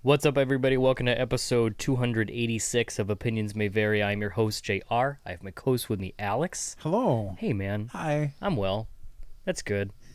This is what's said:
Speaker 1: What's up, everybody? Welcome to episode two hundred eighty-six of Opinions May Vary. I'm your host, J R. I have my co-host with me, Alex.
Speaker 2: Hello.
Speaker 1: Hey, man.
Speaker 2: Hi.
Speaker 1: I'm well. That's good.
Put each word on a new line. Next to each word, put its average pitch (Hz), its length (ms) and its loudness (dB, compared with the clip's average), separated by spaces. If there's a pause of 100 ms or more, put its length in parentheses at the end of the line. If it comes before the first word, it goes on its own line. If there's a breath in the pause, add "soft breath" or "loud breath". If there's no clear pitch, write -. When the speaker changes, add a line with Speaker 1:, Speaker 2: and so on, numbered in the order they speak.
Speaker 1:
What's 143 240 4
up, 139 120 4
everybody? 135 400 4
Welcome 127 300 4
to 123 120 2
episode 120 580 0
two 135 200 0
hundred 117 340 0
eighty-six 117 680 0
of 101 100 0
Opinions 107 440 -2
May 107 140 0
Vary. 107 340 4
I'm 104 200 2
your 104 100 -2
host, 110 320 0
J 98 260 -2
R. 131 360 0
I 92 60 -10
have 87 120 -12
my 95 80 -12
co-host - 380 0
with 104 100 0
me, 95 180 -6
Alex. 110 640 -4
Speaker 2:
Hello. 151 580 0
Speaker 1:
Hey, 214 160 -2
man. 104 380 -4
Speaker 2:
Hi. 147 500 -2
Speaker 1:
I'm 190 140 0
well. 101 320 0 (580)
That's 185 160 -4
good. 101 300 -2 (240 soft breath)